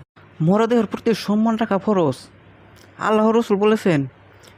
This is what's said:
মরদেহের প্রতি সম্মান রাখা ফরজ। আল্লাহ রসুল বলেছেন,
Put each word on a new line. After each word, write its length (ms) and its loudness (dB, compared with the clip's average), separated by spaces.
মরদেহের 440 2
প্রতি 280 -2
সম্মান 420 -2
রাখা 220 -2
ফরজ। 500 -2
আল্লাহ 320 0
রসুল 260 0
বলেছেন, 500 0